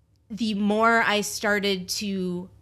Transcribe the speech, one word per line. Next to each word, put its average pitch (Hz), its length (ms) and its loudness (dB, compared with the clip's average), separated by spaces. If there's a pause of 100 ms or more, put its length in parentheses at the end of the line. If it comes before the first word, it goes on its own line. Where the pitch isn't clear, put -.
(300)
the 214 240 -4
more 220 480 4
I 208 180 2
started 196 680 -2
to 185 580 -4 (140)